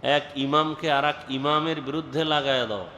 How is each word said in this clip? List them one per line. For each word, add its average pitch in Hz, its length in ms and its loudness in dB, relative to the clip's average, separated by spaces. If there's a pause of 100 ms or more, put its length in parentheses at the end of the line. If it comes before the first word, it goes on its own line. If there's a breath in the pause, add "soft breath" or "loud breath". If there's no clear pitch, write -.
এক 143 340 0
ইমামকে 156 560 2
আর 139 140 4
এক 147 100 2 (140)
ইমামের 151 520 0
বিরুদ্ধে 143 420 -4
লাগায় 139 440 2
দাও 98 200 -6 (100)